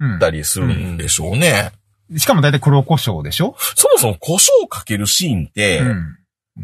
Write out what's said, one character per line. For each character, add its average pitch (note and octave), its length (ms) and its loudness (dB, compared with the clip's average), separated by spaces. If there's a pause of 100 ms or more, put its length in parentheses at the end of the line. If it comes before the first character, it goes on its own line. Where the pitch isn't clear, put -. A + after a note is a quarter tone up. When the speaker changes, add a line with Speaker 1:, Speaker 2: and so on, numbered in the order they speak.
(180)
Speaker 1:
た D#2+ 100 4
り D#2 140 -6
す - 160 -4
る - 80 0
ん E2+ 300 -4
で D#2 100 -6
し - 140 -2
ょ F2 100 -6
う A2 60 -2
ね。 D3 340 0 (400)
Speaker 2:
う D#3+ 40 -10
ん。 D3+ 40 -4
し - 60 -2
か C4+ 80 4
も D#3+ 80 2
大 D3 100 4
体 C#3 80 2
黒 C#3 240 4
胡 D#3+ 120 0
椒 F2+ 280 -4
で D2 80 -10
し - 80 -4
ょ？ G#3+ 180 -2
Speaker 1:
そ - 300 0
も C5+ 100 6
そ A#2+ 120 2
も G2+ 100 -2
胡 B3 140 -4
椒 D4 160 4 (180)
か - 160 -12
け G#2 140 -4
る G#2 100 -2
シ F3 220 0
ー F2+ 140 0
ン C#2 40 -10
っ - 20 -14
て、 G2+ 300 0
Speaker 2:
う B2+ 60 0
ん。 F2 320 -4 (460)